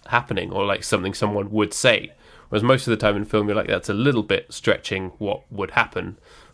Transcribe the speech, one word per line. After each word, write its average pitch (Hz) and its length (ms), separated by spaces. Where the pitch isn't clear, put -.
happening, 110 460
or, 98 120
like, 98 200
something 95 280
someone 104 380
would 107 240
say. - 380
Whereas 104 140
most 131 240
of 117 60
the 110 40
time 104 200
in 104 80
film, 104 240
you're 104 80
like, 107 100
"That's 98 220
a 104 60
little 120 280
bit - 300
stretching 95 560
what 101 320
would 98 220
happen 101 440